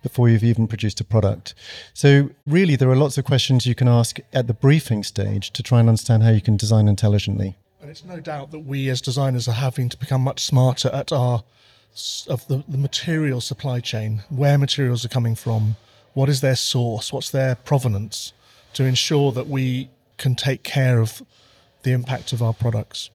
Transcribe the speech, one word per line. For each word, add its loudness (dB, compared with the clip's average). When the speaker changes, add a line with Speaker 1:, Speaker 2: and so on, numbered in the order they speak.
Speaker 1:
before 2
you've 6
even 2
produced -4
a -6
product. -2
So 6
really, 2
there 2
are 4
lots 2
of -2
questions 2
you 0
can 2
ask 2
at 0
the -2
briefing 2
stage -4
to -10
try 4
and 6
understand 4
how 6
you 4
can 2
design 4
intelligently. 0
Speaker 2:
And -18
it's -20
no -16
doubt -12
that -14
we -6
as -2
designers -2
are 0
having -2
to -6
become -2
much -2
smarter 2
at -6
our 0
s-, -12
of -6
the, -4
the -6
material -2
supply -6
chain, -6
where 2
materials 0
are -6
coming 0
from, -2
what 2
is 0
their 2
source, -4
what's -8
their 0
provenance, -2
to -2
ensure 2
that -6
we -4
can -2
take -4
care 2
of -4
the 0
impact -4
of -2
our 0
products. -6